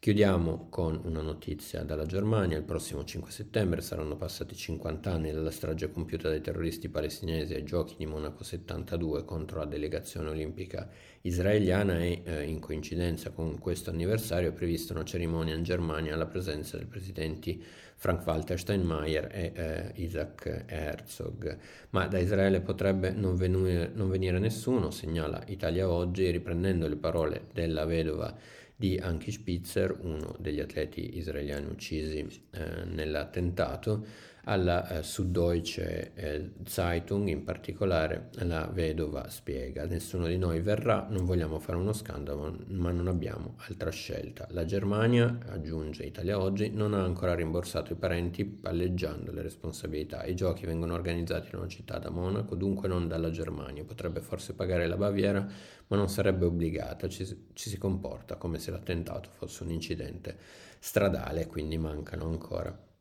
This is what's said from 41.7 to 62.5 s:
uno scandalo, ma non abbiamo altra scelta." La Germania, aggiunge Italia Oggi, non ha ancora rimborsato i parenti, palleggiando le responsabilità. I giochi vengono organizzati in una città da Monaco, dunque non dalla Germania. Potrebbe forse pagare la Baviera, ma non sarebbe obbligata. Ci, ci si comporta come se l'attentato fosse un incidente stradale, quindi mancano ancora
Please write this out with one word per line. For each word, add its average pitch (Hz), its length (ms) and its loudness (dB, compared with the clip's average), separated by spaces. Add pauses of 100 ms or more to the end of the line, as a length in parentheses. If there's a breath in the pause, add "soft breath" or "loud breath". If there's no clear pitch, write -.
uno 98 140 2
scandalo, 73 680 -4 (120)
ma 87 200 2
non 87 160 2
abbiamo 80 480 -2 (140)
altra - 240 -4
scelta." - 580 -8
La 85 140 0
Germania, 110 840 6
aggiunge 78 560 -4
Italia 85 380 0
Oggi, 98 300 2
non 107 220 2
ha 98 120 4
ancora 90 320 2
rimborsato 85 560 0
i - 40 0
parenti, 87 480 0
palleggiando 87 840 0
le 80 120 -6
responsabilità. 80 840 -6
I 92 100 0
giochi 90 320 0
vengono 82 280 0
organizzati 85 580 0
in - 80 -6
una 90 80 -4
città - 300 -8
da - 120 -6
Monaco, 92 460 0
dunque 98 320 2
non 90 180 4
dalla 82 240 2
Germania. 76 540 -4
Potrebbe 85 360 -4
forse - 340 -6
pagare 90 340 4
la 87 80 2
Baviera, 98 500 4 (400 loud breath)
ma 98 100 4
non 101 120 6
sarebbe 95 380 4
obbligata. 85 640 2
Ci, - 440 -6
ci - 180 -6
si 92 80 -2
comporta - 560 -2
come 82 240 -2
se 82 140 -6
l'attentato 85 580 -4
fosse - 320 -10
un 87 80 -4
incidente 82 640 -4 (440 loud breath)
stradale, 80 640 2
quindi 78 320 -2
mancano 80 480 -4
ancora 85 640 -4 (100)